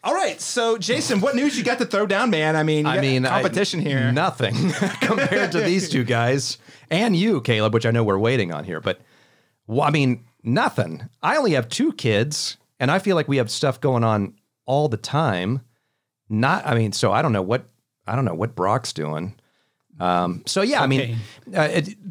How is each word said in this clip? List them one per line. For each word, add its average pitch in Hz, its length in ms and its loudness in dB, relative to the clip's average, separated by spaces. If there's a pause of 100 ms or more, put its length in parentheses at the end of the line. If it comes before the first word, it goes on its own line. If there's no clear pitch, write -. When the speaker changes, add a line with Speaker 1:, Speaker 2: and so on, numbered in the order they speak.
Speaker 1:
All 269 100 0
right, 339 260 -2
so, 226 360 0
Jason, 226 440 0
what 277 140 0
news 277 220 0
you 202 80 -4
got 247 140 0
to 240 80 0
throw 208 200 0
down, 202 240 2
man? 156 260 2
I 156 60 2
mean, 151 220 2
you 147 60 2
Speaker 2:
I 131 60 0
Speaker 1:
got 120 40 2
Speaker 2:
mean, 131 260 2
I 127 160 2
Speaker 1:
competition 185 380 -2
here. 135 320 0
Speaker 2:
nothing 127 420 0
<laughs> 180 460 -2
compared 196 520 0
to 170 100 0
these 185 260 0
two 131 160 0
guys 120 540 0 (320)
and 196 260 2
you, 185 240 2
Caleb, 110 320 2
which 113 140 2
I 117 40 2
know 117 140 4
we're 98 140 2
waiting 110 340 2
on 78 120 -8
here. 85 160 -6
But, 92 200 -2 (680)
well, 117 160 -2
I 151 80 2
mean, 131 340 2 (180)
nothing. 117 680 -2 (140)
I 208 140 0
only 247 160 2
have 123 180 0
two 294 240 0
kids, 120 640 -2 (200)
and 131 120 0
I 180 80 2
feel 190 180 0
like 151 120 -2
we 139 100 2
have 113 120 0
stuff - 300 -2
going 123 240 2
on 104 300 0 (320)
all 143 220 0
the 110 100 -2
time. 123 640 -2 (640)
Not, 127 380 0
I 143 80 0
mean, 113 180 0
so 101 200 0
I 117 100 2
don't 123 100 2
know 101 100 2
what, 110 220 -2 (420)
I 110 80 -4
don't 131 120 0
know 87 80 -2
what 95 200 -4
Brock's 104 380 0
doing. 78 420 -6 (680)
Um, 90 440 0
so, - 180 -2
yeah, 240 200 0
I 139 40 2
mean, 131 300 0 (320)
Speaker 3:
Okay. - 80 -6
Speaker 2:
uh, 156 120 2
it, 160 160 0 (260)